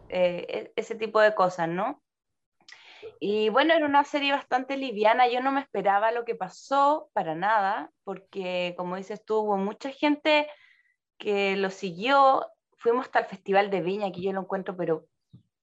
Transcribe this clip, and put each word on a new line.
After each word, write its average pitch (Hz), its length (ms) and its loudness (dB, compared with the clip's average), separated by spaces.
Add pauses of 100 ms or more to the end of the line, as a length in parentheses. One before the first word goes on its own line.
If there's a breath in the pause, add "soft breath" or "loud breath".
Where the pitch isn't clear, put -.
eh, 180 400 -2
e-, 220 280 -8
ese 220 200 -6
tipo 214 240 0
de 214 140 6
cosas, 180 340 0
¿no? 202 340 -4 (1160 loud breath)
Y 214 300 0
bueno, 294 240 4
era 311 120 4
una 285 180 4
serie 285 280 -2
bastante 269 440 -2
liviana, 247 520 2
yo 247 120 -2
no 269 120 0
me 269 80 0
esperaba 202 500 0
lo 233 140 -4
que 233 100 -6
pasó 277 800 -2
para 165 240 -4
nada, 208 560 -2 (120)
porque 180 720 -6
como 180 200 -6
dices 196 280 -12
tú, 214 140 0
hubo 208 180 0
mucha 202 340 -4
gente 302 580 2 (680 loud breath)
que 202 380 0
lo 190 140 0
siguió, 254 760 2 (320)
fuimos 240 280 0
hasta - 140 0
el 214 60 -6
Festival 196 440 0
de 190 100 0
Viña, 196 300 -4
que 180 120 -10
yo 196 100 -2
lo 190 80 -4
encuentro, 190 360 -8
pero 165 300 -2 (560)